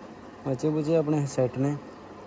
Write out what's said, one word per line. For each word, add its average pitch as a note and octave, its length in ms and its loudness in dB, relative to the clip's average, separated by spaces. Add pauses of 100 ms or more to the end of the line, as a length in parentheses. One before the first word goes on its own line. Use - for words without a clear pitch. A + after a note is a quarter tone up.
(460)
ਬੱਚੇ C#3 240 0
ਬੁੱਚੇ D#3 280 2
ਆਪਣੇ D3+ 280 4
ਸੈੱਟ B2+ 320 2
ਨੇ। C#3+ 180 2 (520)